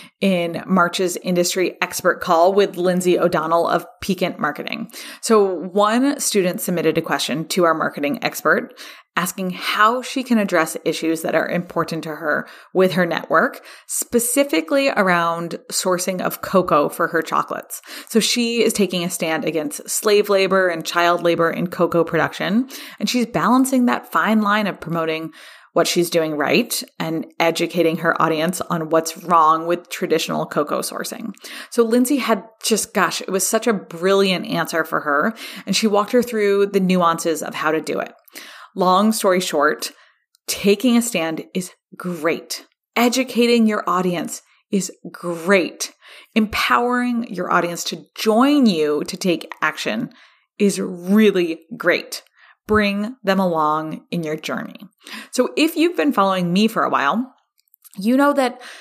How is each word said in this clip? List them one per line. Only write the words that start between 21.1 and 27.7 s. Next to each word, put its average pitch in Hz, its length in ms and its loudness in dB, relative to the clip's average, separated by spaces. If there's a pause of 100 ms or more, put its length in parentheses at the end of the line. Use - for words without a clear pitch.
labor 165 280 2
in 175 160 -4
cocoa 170 380 0
production, 165 640 -2 (300)
and 208 100 -4
she's 240 180 0
balancing 247 600 2
that - 240 -2
fine 196 300 2
line 208 260 0
of 170 140 -6
promoting 160 500 -4 (440)
what 170 120 2
she's 170 240 0
doing 156 260 0
right 147 460 0 (160)
and 160 280 -6 (140)
educating 165 560 0